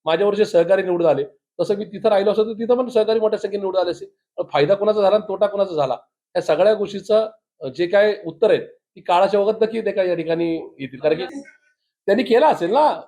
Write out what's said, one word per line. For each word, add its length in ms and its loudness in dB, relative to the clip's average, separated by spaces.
माझ्यावर 300 2
जे 100 2
सहकारी 380 2
निवडून 240 0
आले, 160 2
तसं 160 -2
मी 100 -6
तिथं 240 -4
राहिलो 220 2
असतो 140 0
तर 140 -10
तिथं 160 0
पण 140 -2
सहकारी 300 0
मोठ्या 200 0
संख्येने 220 -6
निवडून 200 -2
आले 100 -2
असते. 140 -10
पण 60 -4
फायदा 200 4
कोणाचा 280 0
झाला 140 4
आणि 120 -2
तोटा 200 0
कोणाचा 280 -2
झाला, 220 -2
या 60 -2
सगळ्या 320 2
गोष्टीचं, 560 -2
अ, 60 -10
जे 200 -4
काय 280 2
उत्तर 240 0
आहे, 160 4
ती 360 -20
काळाच्या 380 2
ओघात 220 0
नक्की 200 -2
ते 100 -4
काय 160 -2
या 80 -2
ठिकाणी 400 -2
येतील. 200 -12
कारण 160 0
की 100 -6
त्यांनी 180 2
केलं 220 4
असेल 260 0
ना, 360 2